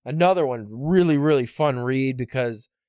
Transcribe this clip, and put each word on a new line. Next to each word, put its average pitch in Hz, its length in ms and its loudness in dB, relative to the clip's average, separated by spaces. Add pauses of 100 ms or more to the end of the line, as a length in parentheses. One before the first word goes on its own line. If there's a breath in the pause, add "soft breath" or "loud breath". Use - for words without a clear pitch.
Another 165 440 2
one, 117 240 -6
really, 156 460 2
really 143 280 2
fun 139 360 -2
read 131 360 -2
because 120 520 -6 (200)